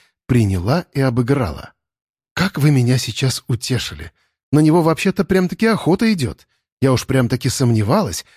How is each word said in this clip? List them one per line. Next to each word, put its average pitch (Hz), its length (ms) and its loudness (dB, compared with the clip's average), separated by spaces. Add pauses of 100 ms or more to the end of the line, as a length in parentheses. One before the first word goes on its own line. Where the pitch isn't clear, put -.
(280)
приняла 110 680 0
и 139 80 -2
обыграла. 123 720 -2 (600)
«Как 180 240 -2
вы 147 100 4
меня 127 300 2
сейчас 120 480 -4
утешили! 107 640 -6 (400)
На 143 80 4
него 156 240 4
вообще-то 165 420 0
прям-таки 185 400 0
охота 220 480 0
идёт! 131 340 -6 (320)
Я 131 140 2
уж 113 140 -2
прям-таки 131 420 0
сомневалась, 120 760 0 (140)